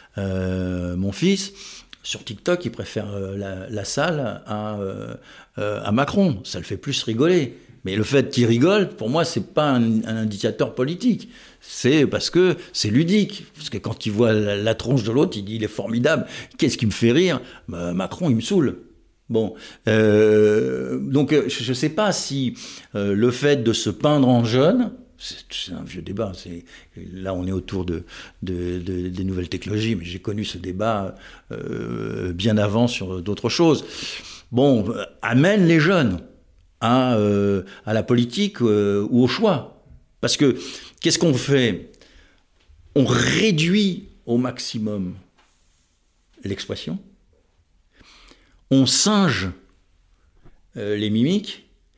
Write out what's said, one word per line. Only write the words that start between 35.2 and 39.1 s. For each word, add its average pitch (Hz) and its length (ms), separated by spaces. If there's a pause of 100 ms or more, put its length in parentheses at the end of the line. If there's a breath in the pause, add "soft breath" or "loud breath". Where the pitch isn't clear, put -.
amène 165 460
les 165 120
jeunes 147 400 (600)
à, 123 360
euh, 101 480 (220 loud breath)
à 107 80
la 110 100
politique, 123 580
euh, 104 480
ou 123 140